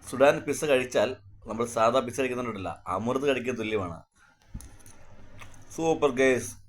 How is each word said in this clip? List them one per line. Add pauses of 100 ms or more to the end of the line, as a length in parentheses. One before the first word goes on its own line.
സുഡാൻ (100)
പിസ്സ (100)
കഴിച്ചാൽ (360)
നമ്മൾ
സാധാ
പിസ്സ
കഴിക്കുന്നുണ്ടല്ല, (240)
അമൃത്
കഴിക്കാൻ
തുല്യമാണ്. (1800)
സൂപ്പർ
ഗൈസ്. (180)